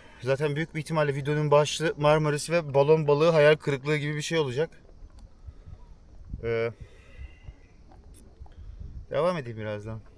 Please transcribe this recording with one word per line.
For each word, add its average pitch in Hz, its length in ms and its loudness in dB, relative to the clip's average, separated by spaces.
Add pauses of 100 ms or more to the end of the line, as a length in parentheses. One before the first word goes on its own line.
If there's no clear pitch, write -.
(220)
Zaten 139 340 0
büyük 160 180 -6
bir 160 60 -6
ihtimalle 147 340 0
videonun 147 360 -2
başlığı 151 460 2
Marmaris 147 540 2
ve 156 240 -2
balon 147 340 4
balığı 147 220 4
hayal 151 260 6
kırıklığı 143 400 -4
gibi 147 200 -4
bir 147 60 -6
şey 165 160 -2
olacak. 143 320 -2 (1700)
Ee, 117 300 -2 (2500)
devam 170 260 -2
edeyim 117 220 -10
birazdan. 107 420 -10 (180)